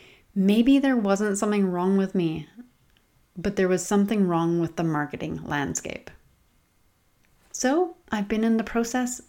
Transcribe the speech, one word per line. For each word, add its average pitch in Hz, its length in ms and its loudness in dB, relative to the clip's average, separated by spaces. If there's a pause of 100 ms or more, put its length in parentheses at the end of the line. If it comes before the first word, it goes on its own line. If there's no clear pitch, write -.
(360)
maybe 226 440 4
there 269 180 2
wasn't 196 400 0
something 208 320 0
wrong 180 280 2
with 190 180 0
me, 160 320 -2 (920)
but 196 180 -6
there 190 120 2
was 180 180 0
something 202 420 2
wrong 170 320 2
with 165 160 -2
the 175 80 -2
marketing 156 600 -4
landscape. - 640 -6 (1400)
So 330 440 0 (160)
I've 202 160 -4
been 220 160 0
in 226 140 2
the 220 60 -2
process 240 640 -4